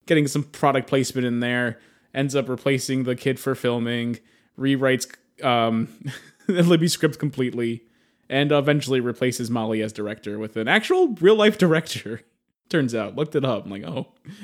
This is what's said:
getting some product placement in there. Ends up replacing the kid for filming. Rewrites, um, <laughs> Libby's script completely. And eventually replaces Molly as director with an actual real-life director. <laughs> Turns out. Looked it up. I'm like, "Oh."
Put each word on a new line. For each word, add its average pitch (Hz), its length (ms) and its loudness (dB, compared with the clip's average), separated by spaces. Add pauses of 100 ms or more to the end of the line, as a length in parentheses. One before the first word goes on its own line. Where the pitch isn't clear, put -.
getting 156 200 6
some 147 160 -2
product 135 440 2
placement 131 400 0
in 120 120 0
there. 123 380 -2 (380)
Ends 139 200 -2
up 127 140 0
replacing 131 540 -2
the 123 120 -2
kid 127 240 -2
for 135 140 -2
filming. 120 640 -2 (400)
Rewrites, 131 480 0 (380)
um, 113 440 2 (360)
<laughs> - 240 -20
Libby's 170 460 4
script - 260 -2
completely. 120 640 -4 (440)
And 139 240 0
eventually 139 500 2
replaces 120 500 -2
Molly 110 320 -2
as 107 100 -6
director 104 460 -8
with 110 180 -8
an 110 100 -2
actual 277 420 2
real-life 208 500 4
director. 156 600 0 (240)
<laughs> - 240 -20
Turns 131 260 0
out. 104 200 -4
Looked 151 200 -4
it 139 100 0
up. 101 200 -2
I'm 95 60 -12
like, 98 120 -10
"Oh." 156 300 -10 (300)